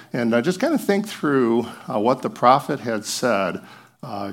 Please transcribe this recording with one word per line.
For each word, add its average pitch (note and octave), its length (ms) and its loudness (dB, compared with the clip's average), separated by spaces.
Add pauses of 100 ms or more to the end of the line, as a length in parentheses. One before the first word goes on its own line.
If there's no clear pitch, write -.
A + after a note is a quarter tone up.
(140)
and, A#2 200 0
uh, A#2+ 80 4
just F3+ 180 -2
kinda D4+ 180 0
think - 300 0
through, A#2+ 600 0 (200)
uh, A#2+ 120 -2
what B2 220 2
the B2 80 -4
prophet C3 500 2
had A2 260 -4
said, G2 560 -2 (400)
uh, G2+ 320 -10